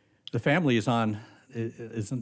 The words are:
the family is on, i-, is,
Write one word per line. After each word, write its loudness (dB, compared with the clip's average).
the 0
family 4
is 2
on, 2
i-, -4
is, -6